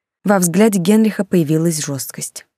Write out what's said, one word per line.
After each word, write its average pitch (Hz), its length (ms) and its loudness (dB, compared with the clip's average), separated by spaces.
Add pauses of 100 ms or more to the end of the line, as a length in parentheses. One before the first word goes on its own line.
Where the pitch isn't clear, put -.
(240)
Во 196 140 2
взгляде 190 400 2
Генриха 208 480 2
появилась 156 580 0
жесткость. - 640 -10 (120)